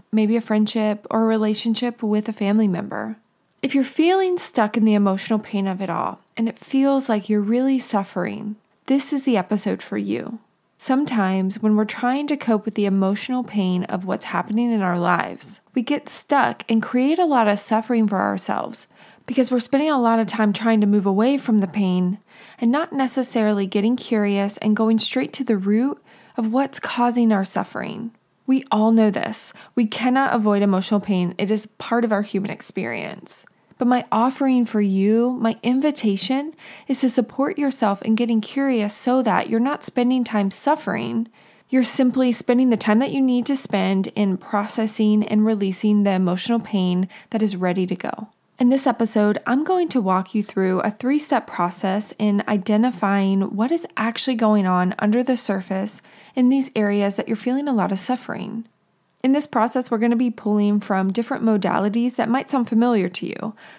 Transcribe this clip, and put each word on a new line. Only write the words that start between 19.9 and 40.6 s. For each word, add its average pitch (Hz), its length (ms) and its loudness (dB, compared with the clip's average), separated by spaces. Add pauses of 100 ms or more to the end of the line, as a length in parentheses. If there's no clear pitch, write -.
a 277 100 2
lot 233 180 4
of 220 80 0
time 208 280 0
trying 220 260 2
to 208 60 4
move 202 180 2
away 214 320 2
from 233 220 0
the 196 80 2
pain 180 500 0 (420)
and 233 140 2
not 311 220 -2
necessarily 240 720 0
getting 208 280 0
curious 208 640 0
and 214 180 0
going 220 240 2
straight - 360 -2
to 269 100 -6
the 220 140 0
root 214 440 0 (360)
of 220 120 -2
what's 269 300 -2
causing 240 500 0
our 196 140 2
suffering. - 680 -6 (360)
We 262 240 2
all 214 200 4
know 220 200 6
this. - 420 -6 (220)
We 240 100 2
cannot 247 480 0
avoid 208 300 2
emotional 196 380 2
pain. 180 360 0
It 190 140 -2
is 214 160 -2 (100)
part 233 300 -2
of 220 60 -2
our 208 100 0
human 196 280 -4
experience. - 920 -10 (340)
But 240 80 0
my 240 260 2
offering 254 540 2
for 214 160 0
you, 208 480 2 (100)
my 226 220 -2
invitation, 269 920 -2 (320)
is 262 140 -2
to 262 80 2
support 269 480 -2
yourself 247 460 0
in 220 120 0
getting 226 280 0
curious 233 520 -2
so 254 280 0
that 196 260 2
you're 226 100 0
not 269 260 -2
spending 247 380 0
time 208 280 0
suffering. 233 800 -2 (420)